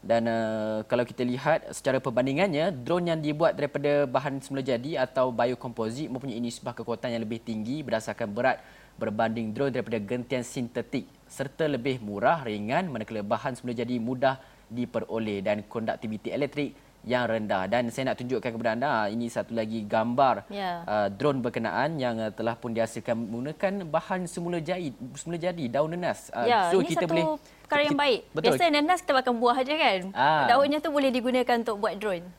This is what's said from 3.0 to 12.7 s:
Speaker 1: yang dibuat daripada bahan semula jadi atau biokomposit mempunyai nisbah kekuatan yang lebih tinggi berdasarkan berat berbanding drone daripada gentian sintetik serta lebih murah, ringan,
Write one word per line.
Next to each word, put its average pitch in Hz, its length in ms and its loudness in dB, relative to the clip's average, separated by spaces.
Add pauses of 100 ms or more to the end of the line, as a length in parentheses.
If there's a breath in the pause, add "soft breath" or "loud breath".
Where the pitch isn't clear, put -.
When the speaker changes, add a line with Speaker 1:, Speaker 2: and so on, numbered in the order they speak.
Speaker 1:
yang 160 80 0
dibuat 151 400 2
daripada 143 480 2
bahan 135 320 -2
semula 135 240 -6
jadi 131 400 -2
atau 127 320 0
biokomposit 120 800 -2
mempunyai 127 240 -6
nisbah 120 400 -6
kekuatan 120 320 -6
yang 113 160 -2
lebih 113 160 -6
tinggi 113 400 -4
berdasarkan 110 480 -2
berat 120 320 0 (400 loud breath)
berbanding 113 480 0
drone 131 240 0
daripada 113 240 -2
gentian 123 480 -2
sintetik 120 640 -6 (160)
serta - 400 -4
lebih 131 400 0
murah, 120 400 2
ringan, 113 480 0